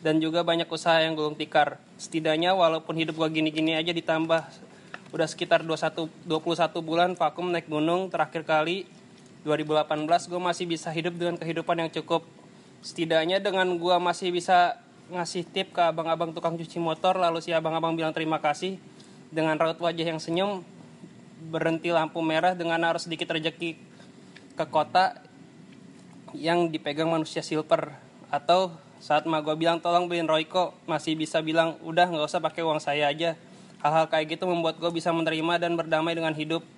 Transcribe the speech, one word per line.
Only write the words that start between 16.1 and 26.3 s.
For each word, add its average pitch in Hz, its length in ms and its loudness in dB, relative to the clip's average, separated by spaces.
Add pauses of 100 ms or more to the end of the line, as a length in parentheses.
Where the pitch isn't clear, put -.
tukang 165 160 -2
cuci 165 240 -8
motor, 170 400 0
lalu 170 240 0
si 175 80 -10
abang-abang 165 480 2
bilang 160 160 -2
terima 160 240 -2
kasih 170 400 -2 (560)
dengan 156 240 2
raut 160 240 0
wajah 165 240 -2
yang 160 160 -4
senyum, 185 400 -2 (880)
berhenti 160 400 -2
lampu 160 320 0
merah 160 320 2
dengan 165 320 -2
harus 165 240 -2
sedikit 165 240 -6
rejeki 160 560 -6 (680)
ke 160 100 -2
kota 156 540 2 (1120)